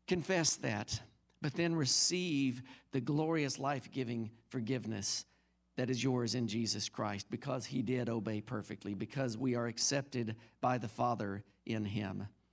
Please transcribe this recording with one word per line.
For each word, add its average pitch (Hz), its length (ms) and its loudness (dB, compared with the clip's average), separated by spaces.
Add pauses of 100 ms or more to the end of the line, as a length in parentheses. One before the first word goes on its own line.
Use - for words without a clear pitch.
Confess 175 500 2
that, 110 440 -2 (400)
but 147 140 0
then 165 180 4
receive 143 880 2 (300)
the 135 100 0
glorious 147 560 2
life-giving 123 720 -2 (200)
forgiveness 113 760 -2 (500)
that 127 160 0
is 120 120 0
yours 123 300 2
in 120 140 0
Jesus 107 420 -2
Christ, 104 400 -4
because 127 380 -4
He 135 160 -2
did 123 260 0
obey 107 320 -2
perfectly, 104 540 -6
because 113 420 -2
we 127 160 0
are 120 140 0
accepted 117 680 0 (240)
by 127 200 2
the 110 80 -6
Father 107 560 0 (240)
in 110 180 0
Him. 101 420 -4 (260)